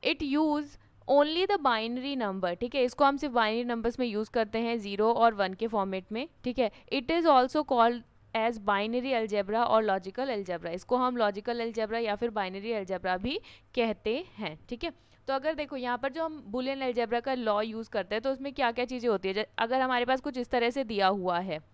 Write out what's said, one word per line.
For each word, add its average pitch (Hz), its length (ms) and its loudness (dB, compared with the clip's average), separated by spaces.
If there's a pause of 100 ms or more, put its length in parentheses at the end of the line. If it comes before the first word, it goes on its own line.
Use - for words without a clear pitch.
It 311 200 0
use 294 540 0 (300)
only 302 400 4
the 403 120 2
binary 247 580 -2
number, 190 380 -2
ठीक - 200 -6
है, 262 80 4
इसको 254 220 2
हम 277 120 4
सिर्फ 269 160 -4
बाइनरी 233 320 2
नंबर्स 233 340 -2
में 254 80 0
यूज़ 214 240 -4
करते 220 280 0
हैं, 233 200 -2
ज़ीरो 202 340 0
और 233 220 6
वन 190 180 0
के 220 160 -4
फॉर्मेट 190 420 -2
में, 247 160 -6 (160)
ठीक 247 160 -4
है। 226 100 4 (240)
It 262 180 -2
is 330 180 4
also 262 360 6
called 240 360 4 (360)
as 226 280 0
binary 226 540 0
algebra 214 480 0
और 220 160 4
लॉजिकल 208 520 -2
algebra, 175 380 -6
इसको 214 240 -2
हम 254 200 2
लॉजिकल 226 480 0
algebra 226 360 -2
या 214 140 0
फिर 233 160 -2
बाइनरी 202 440 -4
algebra 185 440 -2
भी 262 200 -4 (360)
कहते 226 480 -2 (140)
हैं, 165 200 -8 (120)
ठीक 240 140 -8
है। 330 180 -8 (260)
तो 269 60 -2
अगर 277 220 0
देखो 294 200 -6
यहाँ 247 220 -2
पर 254 160 -2
जो 320 100 -4
हम 311 180 -6 (120)
Boolean 262 300 -2
algebra 240 400 0
का 269 100 -2
लॉ 220 280 0
यूज़ 220 280 -6
करते 208 260 -4
हैं 220 60 -2
तो 269 100 0
उसमें 269 220 -4
क्या 254 180 0
क्या 247 140 -2
चीज़ें 247 240 -4
होती 190 180 2
है। 190 60 -2
जै-, 202 120 -2 (120)
अगर 247 240 0
हमारे 254 240 0
पास 262 160 0
कुछ 269 160 -6
इस 240 120 -6
तरह 240 200 2
से 269 140 -2
दिया 202 260 2
हुआ 180 300 0
है 175 200 -4 (140)